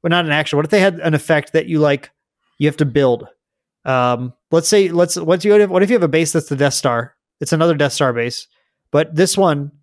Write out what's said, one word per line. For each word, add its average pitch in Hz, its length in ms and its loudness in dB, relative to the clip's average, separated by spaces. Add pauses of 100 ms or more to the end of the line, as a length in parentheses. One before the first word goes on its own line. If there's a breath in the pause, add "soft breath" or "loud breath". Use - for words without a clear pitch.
well, 170 60 -4
not 175 160 0
an 151 80 -2
action, 147 240 -2
what 147 80 0
if 156 60 -6
they 208 100 2
had 185 200 2
an 160 120 0
effect 151 400 -2
that 160 140 0
you, 160 120 -2
like, 143 320 0 (480)
you 143 100 2
have 151 100 -4
to 151 80 2
build? 127 420 0 (560)
Um, 123 480 -2 (180)
let's 165 180 0
say, 196 200 2
let's, 175 280 0
what 170 240 0
do 208 80 -2
you, 208 180 6
what 185 160 0
if 202 80 0
you 247 40 2
have 208 80 2
a 165 60 0
base 156 240 0
that's 160 160 -2
the 143 80 -4
Death 139 180 0
Star? 120 420 -4 (240)
It's 147 120 -4
another 165 220 2
Death 143 180 0
Star 127 220 0
base, 120 320 -6 (460)
but 156 220 0
this 180 220 0
one 147 360 0 (100)